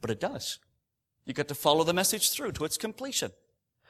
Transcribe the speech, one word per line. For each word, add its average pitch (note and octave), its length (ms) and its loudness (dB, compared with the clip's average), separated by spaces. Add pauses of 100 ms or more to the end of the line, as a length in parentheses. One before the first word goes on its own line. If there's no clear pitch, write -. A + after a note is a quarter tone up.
but A2+ 80 -2
it G#2+ 100 -2
does. - 400 -4 (680)
You C3 80 -4
got C#3+ 140 -2
to C#3+ 80 -6
follow D#3 300 6
the E3+ 80 4
message F#3+ 380 2
through A#3+ 220 -4
to D3+ 120 -4
its D#3 120 -2
completion. A3 540 -4 (580)